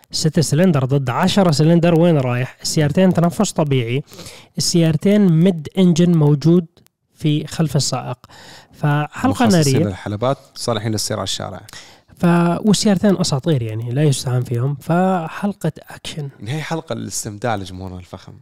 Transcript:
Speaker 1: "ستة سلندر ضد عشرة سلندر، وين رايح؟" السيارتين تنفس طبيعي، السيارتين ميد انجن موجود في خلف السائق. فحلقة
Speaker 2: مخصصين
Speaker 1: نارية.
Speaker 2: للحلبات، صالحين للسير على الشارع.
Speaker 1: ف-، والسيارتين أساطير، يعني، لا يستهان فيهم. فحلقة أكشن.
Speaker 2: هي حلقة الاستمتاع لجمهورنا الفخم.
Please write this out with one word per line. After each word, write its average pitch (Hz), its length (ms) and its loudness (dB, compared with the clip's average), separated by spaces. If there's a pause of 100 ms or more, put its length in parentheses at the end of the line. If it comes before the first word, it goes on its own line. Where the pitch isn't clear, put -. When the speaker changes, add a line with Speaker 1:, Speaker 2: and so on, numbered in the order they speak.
(100)
Speaker 1:
"ستة 160 320 0
سلندر 143 420 2
ضد 131 260 0
عشرة 175 400 2
سلندر، 160 500 4
وين 165 180 4
رايح؟" 123 440 -4
السيارتين 170 520 2
تنفس 170 380 0
طبيعي، 135 500 -2 (560)
السيارتين 170 760 2
ميد 165 360 2 (100)
انجن 175 380 4
موجود 156 500 4 (480)
في 151 320 -2
خلف 156 300 -2
السائق. 131 420 -4 (540)
فحلقة 147 560 -2
Speaker 2:
مخصصين 185 440 2
Speaker 1:
نارية. 107 140 2
Speaker 2:
للحلبات، 104 520 -4 (160)
صالحين 113 380 -4
للسير 104 240 -4
على 98 80 -6
الشارع. 98 360 -8 (560)
Speaker 1:
ف-، 175 500 2
والسيارتين 202 540 2
أساطير، 147 420 -2
يعني، 113 280 -8
لا 131 120 -2
يستهان 131 400 0
فيهم. 123 320 -4
فحلقة 175 960 -4 (180)
أكشن. - 380 -12 (180)
Speaker 2:
هي 147 160 -6
حلقة 160 300 -8
الاستمتاع 110 640 -6
لجمهورنا 92 420 -10
الفخم. 95 440 -18